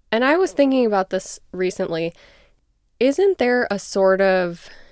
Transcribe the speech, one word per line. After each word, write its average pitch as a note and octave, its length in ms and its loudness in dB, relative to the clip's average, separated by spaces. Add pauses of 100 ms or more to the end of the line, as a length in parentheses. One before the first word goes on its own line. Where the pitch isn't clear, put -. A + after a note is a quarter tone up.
(120)
And A#3 140 0
I D4 120 2
was F#4 140 0
thinking C4 340 2
about G3+ 240 0
this - 300 -8 (120)
recently. F3 640 -4 (840)
Isn't F4+ 380 2
there B3 340 0
a G3+ 80 -6
sort F#3+ 420 0
of F#3 480 -2 (220)